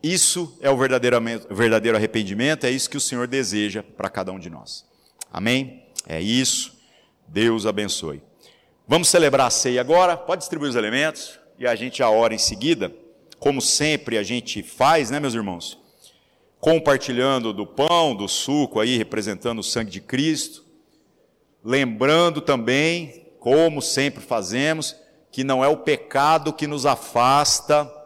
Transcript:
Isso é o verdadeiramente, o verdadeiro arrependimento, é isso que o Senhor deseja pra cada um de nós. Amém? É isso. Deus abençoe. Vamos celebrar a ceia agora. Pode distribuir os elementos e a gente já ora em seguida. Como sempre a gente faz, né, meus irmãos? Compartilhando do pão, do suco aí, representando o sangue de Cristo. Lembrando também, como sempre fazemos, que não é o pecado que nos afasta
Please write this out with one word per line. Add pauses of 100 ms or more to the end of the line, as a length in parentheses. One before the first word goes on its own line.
Isso
é
o
verdadeiramente,
o
verdadeiro
arrependimento,
é
isso
que
o
Senhor
deseja
pra
cada
um
de
nós. (480)
Amém? (200)
É
isso. (520)
Deus
abençoe. (640)
Vamos
celebrar
a
ceia
agora.
Pode
distribuir
os
elementos (180)
e
a
gente
já
ora
em
seguida. (460)
Como
sempre
a
gente
faz,
né,
meus
irmãos? (800)
Compartilhando
do
pão,
do
suco
aí,
representando
o
sangue
de
Cristo. (1000)
Lembrando
também, (120)
como
sempre
fazemos, (380)
que
não
é
o
pecado
que
nos
afasta (160)